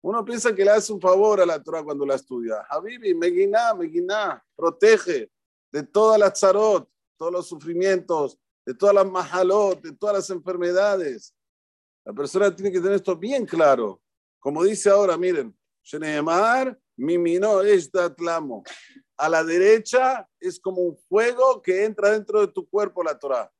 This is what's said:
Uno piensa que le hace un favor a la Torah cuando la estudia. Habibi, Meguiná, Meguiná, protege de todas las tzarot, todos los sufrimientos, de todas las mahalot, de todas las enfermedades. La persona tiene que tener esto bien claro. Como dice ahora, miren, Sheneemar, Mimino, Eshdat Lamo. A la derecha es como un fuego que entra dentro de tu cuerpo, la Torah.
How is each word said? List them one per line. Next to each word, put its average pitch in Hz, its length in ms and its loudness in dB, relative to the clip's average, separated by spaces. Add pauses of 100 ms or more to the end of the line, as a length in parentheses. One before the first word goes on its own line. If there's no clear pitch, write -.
Uno 226 160 -4
piensa 226 320 -4
que 196 120 2
le 202 40 6
hace 214 220 2
un 196 80 -8
favor 190 400 4
a 175 60 6
la 160 160 -4
Torah 160 200 -8
cuando 143 220 -6
la 139 120 0
estudia. 113 520 -8
Habibi, 202 460 -4
Meguiná, 196 580 0
Meguiná, 180 720 -4 (100)
protege 165 760 2 (420)
de 147 100 -4
todas 214 380 4
las 196 140 4
tzarot, 202 520 2 (300)
todos 165 160 -6
los 175 160 -6
sufrimientos, 170 880 -4 (280)
de 127 80 -10
todas 202 200 2
las 190 120 4
mahalot, 185 760 0
de 156 160 -16
todas 208 180 -2
las 196 140 -4
enfermedades. 180 1040 -4 (680)
La 104 80 -14
persona 175 420 -2
tiene 190 160 -4
que 180 100 -2
tener 196 160 0
esto 185 200 -4
bien 226 300 -4
claro. 131 560 2 (380)
Como 147 220 -4
dice 202 280 0
ahora, 196 260 4
miren, 165 400 -4 (260)
Sheneemar, 170 960 -2 (200)
Mimino, 175 640 0
Eshdat 175 580 0
Lamo. 160 420 -6 (540)
A 151 140 -2
la 160 120 2
derecha 214 840 2 (100)
es 175 220 -10
como 185 220 -6
un 170 160 -4 (100)
fuego 240 540 2
que 185 200 0
entra 208 280 0
dentro 214 320 0
de 196 60 0
tu 185 200 -10
cuerpo, 196 340 -4
la 156 160 -4
Torah. 123 420 -6